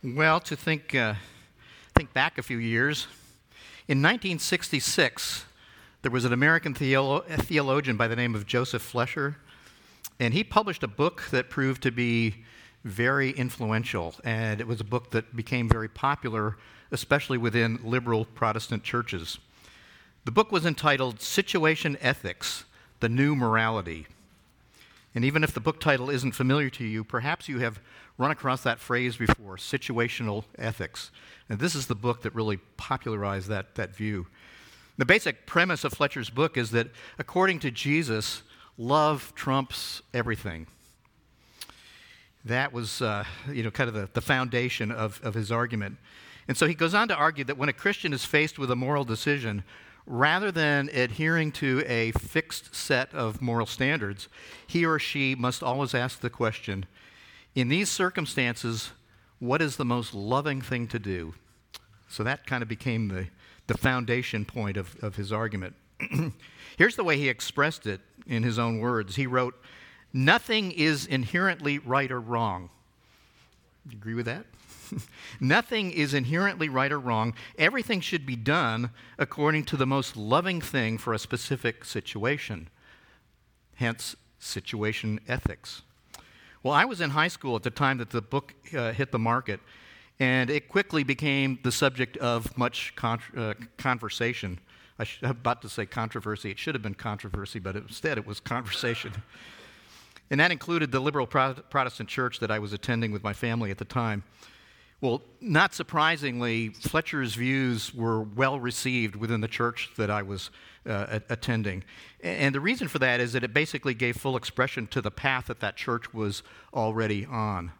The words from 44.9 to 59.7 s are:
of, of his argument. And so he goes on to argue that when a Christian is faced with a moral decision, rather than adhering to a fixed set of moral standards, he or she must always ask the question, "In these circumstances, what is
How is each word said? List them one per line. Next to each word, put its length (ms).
of, 320
of 120
his 160
argument. 460
And 100
so 80
he 80
goes 220
on 140
to 60
argue 280
that 140
when 120
a 40
Christian 400
is 120
faced 320
with 140
a 40
moral 280
decision, 600
rather 460
than 380
adhering 600
to 380
a 240
fixed 640
set 380
of 280
moral 240
standards, 640
he 180
or 140
she 340
must 300
always 320
ask 240
the 100
question, 560
"In 140
these 200
circumstances, 1000
what 220
is 160